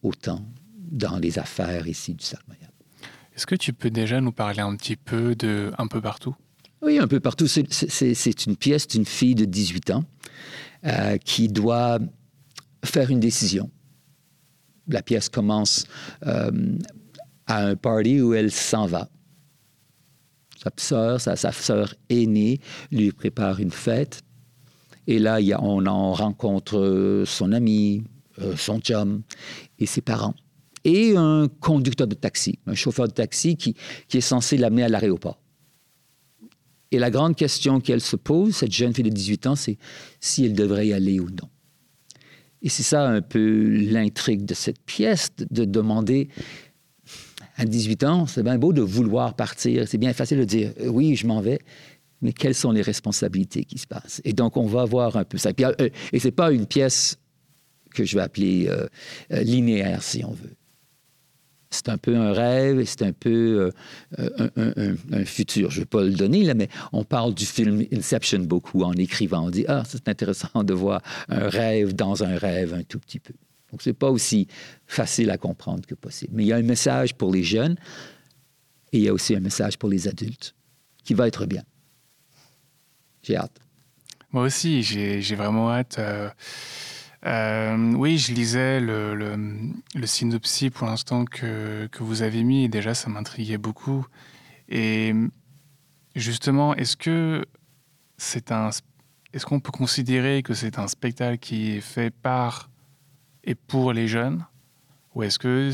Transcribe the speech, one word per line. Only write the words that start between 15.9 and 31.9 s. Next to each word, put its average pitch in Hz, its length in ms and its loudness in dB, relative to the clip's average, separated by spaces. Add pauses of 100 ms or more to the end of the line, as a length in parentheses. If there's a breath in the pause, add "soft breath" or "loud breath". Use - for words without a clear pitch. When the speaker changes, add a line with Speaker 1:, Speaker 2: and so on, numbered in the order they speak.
Speaker 1:
euh, - 240 0 (960)
à 107 200 0
un 101 100 0
party 117 460 2
où 117 100 4
elle 110 180 2
s'en 110 360 0
va. 85 240 -4 (1500)
Sa - 140 -6
sœur, 120 440 0
sa, 90 160 -2
sa - 160 -2
sœur 104 420 -2 (140)
aînée 113 520 2 (300 loud breath)
lui 104 220 2
prépare 98 480 -2
une 92 100 -2
fête. - 520 -2 (840 soft breath)
Et 113 120 4
là, 110 220 4
il 101 60 4
y 101 60 4
a, - 100 -2
on 98 240 2
en 95 260 2
rencontre, 104 640 -2
euh, 98 480 2
son 95 260 0
ami, 107 520 2 (340)
euh, 95 180 -4
son 107 240 -2
chum 104 420 0 (560 loud breath)
et 107 80 0
ses - 140 -4
parents. 110 340 -2 (500)
Et 208 320 6
un 156 320 6 (120)
conducteur 135 460 2